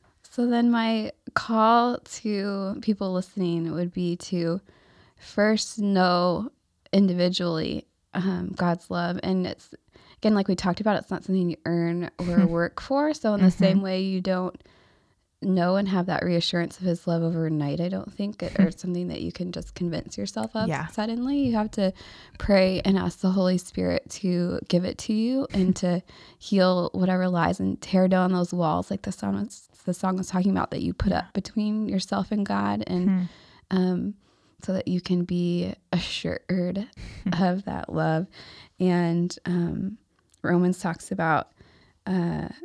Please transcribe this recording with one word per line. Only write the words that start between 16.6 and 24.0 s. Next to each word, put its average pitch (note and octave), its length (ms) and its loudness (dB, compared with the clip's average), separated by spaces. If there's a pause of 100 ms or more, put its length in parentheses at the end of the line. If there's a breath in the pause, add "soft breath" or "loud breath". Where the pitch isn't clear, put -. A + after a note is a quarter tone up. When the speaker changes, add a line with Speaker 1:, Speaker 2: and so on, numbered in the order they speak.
Speaker 1:
of F#3 60 -8
his F3 220 -2
love E3+ 160 0
overnight, D#3+ 580 0
I F3 80 -2
don't F#3+ 240 -6
think, G3+ 300 -8
it, - 160 -2
or F#3 120 6
Speaker 2:
<laughs> - 60 -10
Speaker 1:
something F3+ 320 -4
that E3 140 -8
you E3+ 80 -6
can F3+ 220 -8
just - 220 -10
convince E3+ 440 -6
yourself A3 380 -6
of G#3+ 120 -2
Speaker 2:
Yeah. D3+ 200 -4
Speaker 1:
suddenly. A#3+ 500 -4
You B3+ 160 0
have G#3+ 180 0
to F#3+ 200 0 (460 loud breath)
pray F#3+ 460 4
and F#3+ 140 4
ask F3+ 220 -4
the F#3 100 2
Holy F#3 260 4
Spirit - 540 -2